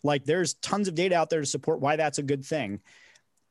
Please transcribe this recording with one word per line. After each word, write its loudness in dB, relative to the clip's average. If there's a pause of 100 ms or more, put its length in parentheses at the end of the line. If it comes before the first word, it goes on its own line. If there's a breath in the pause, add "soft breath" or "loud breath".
Like, 2
there's 0
tons -2
of -4
data 2
out 2
there 2
to -2
support -2
why 2
that's 0
a -2
good -2
thing. -4 (720 loud breath)